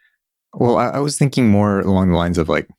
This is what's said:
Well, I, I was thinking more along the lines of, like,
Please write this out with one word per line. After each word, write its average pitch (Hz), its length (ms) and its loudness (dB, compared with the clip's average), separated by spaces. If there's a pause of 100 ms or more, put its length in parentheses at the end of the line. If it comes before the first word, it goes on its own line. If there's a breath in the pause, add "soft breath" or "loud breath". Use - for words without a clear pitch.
(520)
Well, 120 240 0
I, 117 140 0
I - 100 -6
was 147 180 -6
thinking 131 300 0
more 101 320 2
along 92 300 0
the 87 60 2
lines 85 220 -2
of, 78 100 0
like, 76 200 -2 (100)